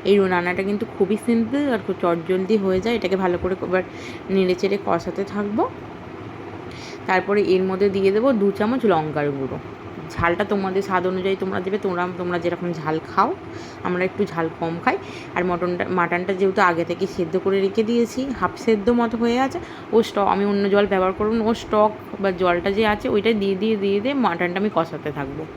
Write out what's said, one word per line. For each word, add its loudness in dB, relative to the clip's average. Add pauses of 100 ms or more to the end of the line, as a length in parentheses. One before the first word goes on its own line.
এই 6
রান্নাটা 2
কিন্তু -2 (120)
খুবই 2
সিম্পল 2
আর 0
খুব -2
চটজলদি 0
হয়ে 2
যায়। 0
এটাকে 0
ভালো 2
করে 0
এবার 0 (460)
নেড়ে 4
চেড়ে 0
কষাতে -2
থাকবো। -2 (1400)
তারপরে 2
এর 4
মধ্যে 2
দিয়ে 2
দেবো 2
দু 4
চামচ 0
লঙ্কার 2
গুঁড়ো। -4 (520)
ঝালটা 0
তোমাদের 0
স্বাদ 0
অনুযায়ী 0
তোমরা -2
দেবে, -2
তোমরা, -2 (140)
তোমরা -2
যেরকম -2
ঝাল -2
খাও, 2 (540)
আমরা 0
একটু -2
ঝাল -2 (120)
কম -2 (120)
খাই। 2 (380)
আর 0
মটনটা, 0
মাটনটা 0
যেহেতু 2
আগে 4
থেকে -2
সেদ্ধ -4
করে 2
রেখে 2
দিয়েছি, 0 (180)
হাফ 0
সেদ্ধ 2
মতো 2
হয়ে 2
আছে, 0 (340)
ও 6
স্টক, 0
আমি 2
অন্য 2
জল 4
ব্যবহার 2
করবো 0
না, 0
ও 2
স্টক 2 (280)
বা 2
জলটা 2
যে 2
আছে 0
ওইটা 2
দিয়ে, 2
দিয়ে, 2
দিয়ে, 2
দিয়ে 0
মাটনটা 0
আমি 2
কষাতে -2
থাকবো। -6 (140)